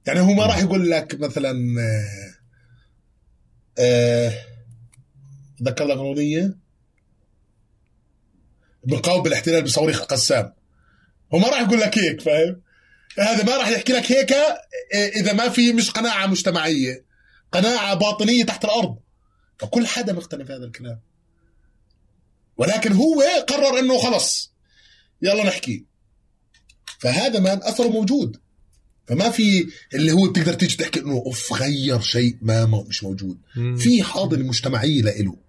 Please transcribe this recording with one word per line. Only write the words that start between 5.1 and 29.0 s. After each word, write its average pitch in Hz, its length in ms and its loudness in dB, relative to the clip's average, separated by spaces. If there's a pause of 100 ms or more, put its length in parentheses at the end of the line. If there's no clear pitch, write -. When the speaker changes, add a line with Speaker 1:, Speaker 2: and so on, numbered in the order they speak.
Speaker 1:
ذكر 127 220 -2
لك 143 120 0
أغنية 147 600 -2 (2250)
بنقاوم 147 380 0
بالاحتلال 160 420 0
بصواريخ 147 360 0
القسام، 127 520 -2 (840)
هو 170 40 4
ما 220 100 4
راح 269 120 0
يقول 226 200 2
لك 214 180 0
هيك، 160 220 0
فاهم؟ 160 400 0 (580)
هذا 214 260 2
ما 247 120 2
راح 233 120 -2
يحكي 240 240 0
لك 247 200 0
هيك، 269 200 2
آه، 294 260 2 (580)
إذا 202 160 0
ما 233 160 0
في 240 240 2
مش 226 180 0
قناعة 220 360 -2
مجتمعية، 160 800 -2 (480)
قناعة 202 420 0
باطنية 208 500 2
تحت - 200 -4
الأرض. 208 340 -2 (600)
فكل 226 280 -2
حدا 208 260 -4
مقتنع 151 320 -10
في 131 80 -14
هذا 127 120 -14
الكلام، 117 360 -14 (1600)
ولكن 208 360 0
هو 285 300 4 (260)
قرر 269 300 2
إنه 262 200 2
خلص - 560 -2 (680)
يلا 202 240 2
نحكي. 127 380 -4 (1120)
فهذا 202 420 -2
مان 190 220 2
أثره 233 260 0
موجود، 214 480 0 (720)